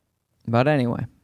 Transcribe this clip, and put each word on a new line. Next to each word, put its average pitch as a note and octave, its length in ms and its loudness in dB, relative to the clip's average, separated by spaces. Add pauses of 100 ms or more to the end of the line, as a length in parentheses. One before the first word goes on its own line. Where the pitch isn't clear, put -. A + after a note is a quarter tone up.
(480)
But A#2 200 0
anyway. B2+ 380 0 (180)